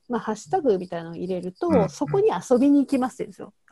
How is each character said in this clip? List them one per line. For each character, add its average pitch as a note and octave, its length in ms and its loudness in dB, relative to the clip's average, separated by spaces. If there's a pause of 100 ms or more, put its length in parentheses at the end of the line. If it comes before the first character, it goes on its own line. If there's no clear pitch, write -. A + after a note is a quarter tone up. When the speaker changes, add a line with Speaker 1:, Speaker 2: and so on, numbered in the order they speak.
Speaker 1:
ま A#3+ 100 -2
あ、 - 40 -4
ハ A3 120 -4
ッ - 20 -6
シ - 120 -14
ュ - 40 -20
タ F#4 100 2
グ A3+ 160 2
み F3+ 100 -8
た E3+ 120 -8
い E3 40 -8
な E3 60 -12
の - 40 -12
を - 40 -12
入 F3+ 100 -6
れ F3+ 140 -4
る F3+ 100 -8
と、 - 160 -6
Speaker 2:
う E4+ 40 0
ん、 B3 100 6
う - 40 2
ん。 - 40 -4
Speaker 1:
そ - 160 -8
こ G4 140 0
に G#4+ 100 4
遊 - 300 2
び C#4+ 100 4
に C#4+ 100 6
行 C4+ 60 2
き C#4 120 0
ま B3 120 -2
す - 60 -14
っ - 20 -12
て - 60 -8
言 - 40 -8
う - 20 -16
ん - 20 -16
で - 40 -20
す - 60 -20
よ、 - 120 -18 (180)